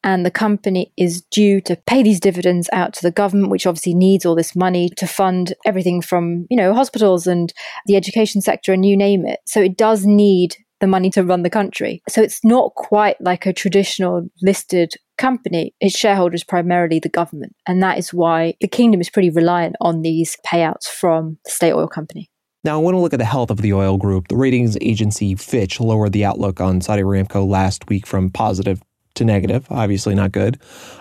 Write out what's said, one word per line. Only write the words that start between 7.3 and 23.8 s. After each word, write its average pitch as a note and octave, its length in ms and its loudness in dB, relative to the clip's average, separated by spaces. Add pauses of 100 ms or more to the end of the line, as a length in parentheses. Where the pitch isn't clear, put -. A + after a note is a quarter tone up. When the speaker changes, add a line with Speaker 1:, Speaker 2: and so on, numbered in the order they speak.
Speaker 1:
the G3+ 120 4
education G3+ 420 0
sector - 320 -2
and F#3+ 140 2
you G3+ 100 4
name G3+ 300 2
it. - 200 -6
So - 160 0
it F#3 140 2
does G#3+ 300 2
need G3+ 500 4 (240)
the G3 80 2
money F#3+ 220 2
to F#3+ 140 0
run F3+ 180 2
the F3 80 -2
country. - 580 -4
So - 140 0
it's - 240 0
not A#3+ 300 0
quite G#3 440 0
like F3+ 260 -4
a F#3+ 60 0
traditional F3+ 760 -2 (120)
listed F3+ 520 0 (240)
company. A#3 640 -4
Its F#3+ 160 0
shareholders F3+ 460 0
primarily F3 560 0
the D#3+ 100 -4
government. E3+ 460 -6 (100)
And F#3 160 0
that F#3 160 0
is F3 160 -8
why E3 480 0
the G3 60 -2
kingdom A3 340 2
is - 80 -6
pretty F3+ 220 2
reliant E3+ 500 0
on E3 220 0
these D#3+ 420 -2
payouts E3 420 -2
from D#3+ 560 -2
the - 80 -14
state E3 220 0
oil D#3 140 0
company. E3 420 -14 (340)
Speaker 2:
Now, D3+ 120 -2
I D#3 60 0
want F3+ 140 2
to F#3 40 2
look F3 140 0
at B2 60 -2
the A#2 60 0
health A#2+ 240 -2
of G#2+ 120 -2
the G#2 120 2
oil G2 240 2